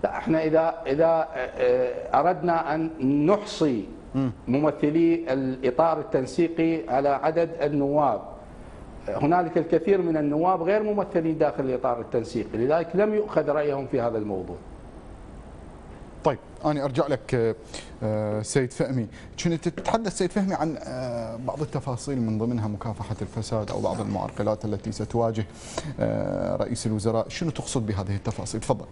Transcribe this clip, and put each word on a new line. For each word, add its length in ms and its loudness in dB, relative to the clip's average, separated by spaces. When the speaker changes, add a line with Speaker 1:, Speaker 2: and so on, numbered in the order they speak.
Speaker 1:
لا، 140 0
احنا 260 2
إذا، 320 4
إذا، 480 4
آه، 840 2
أردنا 560 2
أن 500 2
نحصي 600 2
Speaker 2:
مم. 160 0
Speaker 1:
ممثلي 880 4
الإطار 640 0
التنسيقي 920 0
على 200 2
عدد 400 0
النواب، 600 2
هنالك 500 2
الكثير 440 4
من 160 2
النواب 440 2
غير 220 2
ممثلين 540 0
داخل 260 2
الإطار 380 0
التنسيقي، 560 -2
لذلك 360 4
لم 200 4
يؤخذ 360 2
رأيهم 380 2
في 140 2
هذا 160 2
الموضوع. 380 -4
Speaker 2:
طيب، 160 4
أنا 180 2
أرجع 240 0
لك، 480 2
آه، 380 0
سيد 320 0
فهمي. 340 0
كنت 240 0
تتحدث 500 -2
سيد 140 0
فهمي 220 2
عن، 260 0
آه، 560 -6
بعض 140 -4
التفاصيل 600 -2
من 160 2
ضمنها 300 0
مكافحة 540 -4
الفساد 500 -2
أو 100 -2
بعض 200 0
المعرقلات 640 0
التي 260 -2
ستواجه، 540 0
آه، 560 0
رئيس 320 -2
الوزراء. 420 2
شنو 200 -2
تقصد 360 -2
بهذه 300 0
التفاصيل؟ 460 -4
تفضل. 300 0